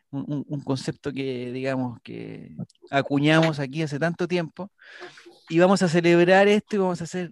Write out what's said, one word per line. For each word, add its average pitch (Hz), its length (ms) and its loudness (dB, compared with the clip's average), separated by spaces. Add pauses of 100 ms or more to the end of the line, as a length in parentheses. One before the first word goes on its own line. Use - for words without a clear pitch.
(120)
un, 139 160 -8
un, 143 200 -6
un 143 140 -8
concepto 139 500 -6
que, 127 400 -8
digamos, 131 500 -6
que 110 540 -16 (360)
acuñamos 147 680 2
aquí 143 220 -6
hace 147 180 -6
tanto 170 280 -4
tiempo. 175 420 -6 (800)
Y 160 100 2
vamos 185 220 6
a 185 80 2
celebrar 175 580 6
esto 208 280 0
y 202 40 0
vamos 185 220 -2
a 170 40 -8
hacer 180 260 -8